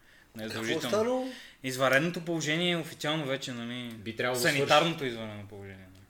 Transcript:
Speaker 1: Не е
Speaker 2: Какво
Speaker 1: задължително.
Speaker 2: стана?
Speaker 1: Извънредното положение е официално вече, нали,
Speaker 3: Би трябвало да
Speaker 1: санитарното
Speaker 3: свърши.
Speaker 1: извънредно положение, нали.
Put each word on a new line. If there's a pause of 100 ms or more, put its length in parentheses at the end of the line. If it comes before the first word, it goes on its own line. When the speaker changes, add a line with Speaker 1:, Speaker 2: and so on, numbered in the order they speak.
(360)
Speaker 1:
Не
е
Speaker 2:
Какво
Speaker 1:
задължително.
Speaker 2:
стана? (320)
Speaker 1:
Извънредното
положение
е
официално
вече,
нали,
Speaker 3:
Би
трябвало
да
Speaker 1:
санитарното
Speaker 3:
свърши.
Speaker 1:
извънредно
положение,
нали.